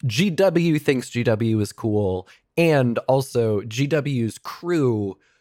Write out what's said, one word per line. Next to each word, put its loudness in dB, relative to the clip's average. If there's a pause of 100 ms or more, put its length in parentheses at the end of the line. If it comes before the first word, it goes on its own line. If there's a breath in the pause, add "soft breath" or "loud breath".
G 0
W 2
thinks 0
G -4
W 0
is -4
cool, -2 (280 soft breath)
and 2
also 0
G -4
W's -2
crew -2 (240)